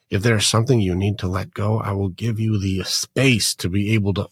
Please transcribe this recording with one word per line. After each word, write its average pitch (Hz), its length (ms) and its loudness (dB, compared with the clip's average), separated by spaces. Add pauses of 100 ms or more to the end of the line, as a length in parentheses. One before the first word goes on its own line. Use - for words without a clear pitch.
(100)
If 98 120 -2
there 117 140 4
is 98 100 0
something 117 340 4
you 92 140 2
need 98 260 0
to 95 60 -4
let 95 280 -4
go, 107 260 0
I 101 120 -4
will 98 180 -2
give 107 280 -4
you 107 200 0
the 95 260 -2
space - 720 0
to - 140 -4
be 101 240 0
able 101 200 2
to 95 180 -4